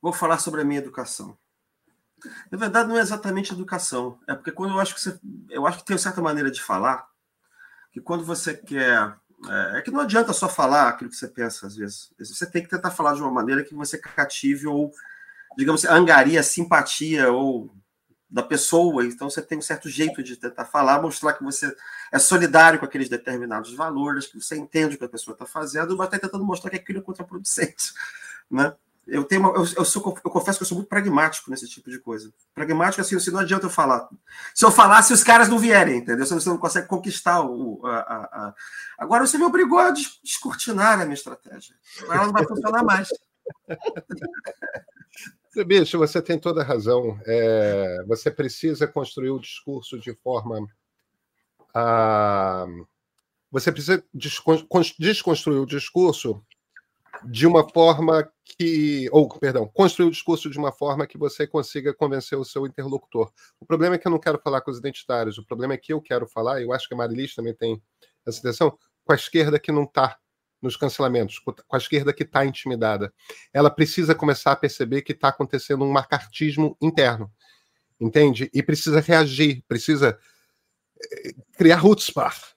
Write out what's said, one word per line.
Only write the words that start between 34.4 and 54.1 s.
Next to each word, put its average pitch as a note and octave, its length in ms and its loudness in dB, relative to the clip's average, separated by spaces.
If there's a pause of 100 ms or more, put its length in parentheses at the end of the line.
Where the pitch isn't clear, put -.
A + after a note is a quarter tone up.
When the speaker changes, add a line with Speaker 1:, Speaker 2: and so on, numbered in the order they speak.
Speaker 1:
Se - 100 2
eu A3 60 10
falasse, G#3+ 420 10
os A#3+ 120 6
caras A#3 260 10
não A#3 80 2
vierem, G3+ 400 4
entendeu? A#2+ 300 -2
Você F3 80 -2
não, E3 40 0
você F#3 100 -2
não E3+ 100 0
consegue E3+ 280 -2
conquistar F3+ 540 0
o, B2 460 -6
a, A#2 100 -4
a, A2+ 200 -6
a... G#2 360 -12 (460)
Agora, A#3 260 2
você B3+ 140 0
me E4+ 60 4
obrigou F4 340 4
a F4+ 100 6
des-, C#4+ 340 -6
descortinar G#3+ 800 0
a E3+ 40 -2
minha C#3+ 100 -6
estratégia. - 580 -18 (300)
Agora E3+ 140 -2
ela G3 100 2
não G3+ 60 -2
vai G#3 120 2
funcionar A3 380 -2
mais. G3 260 0 (2500)
Speaker 2:
Bicho, F3 320 4
você D#3+ 240 2
tem E3 160 -2
toda D#3+ 240 -2
a C3+ 40 -2
razão. A#2+ 600 0
É, G#2 840 0
você A2+ 220 -2
precisa D3 580 -4
construir C3+ 440 -6
o C3+ 80 -4
discurso B2+ 600 -14
de A#2 160 -14
forma A2+ 520 -6 (1040)
a, G#2 920 2 (840)
você C3 200 -2
precisa D3 320 -2 (100)